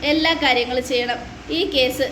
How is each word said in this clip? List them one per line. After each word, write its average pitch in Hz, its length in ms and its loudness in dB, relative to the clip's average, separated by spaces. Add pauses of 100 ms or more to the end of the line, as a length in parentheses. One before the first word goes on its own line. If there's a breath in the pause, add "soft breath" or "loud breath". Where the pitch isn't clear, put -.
എല്ലാ 320 380 2
കാര്യങ്ങളും 247 460 2
ചെയ്യണം. 247 280 0 (340)
ഈ 330 200 0
കേസ് 254 420 2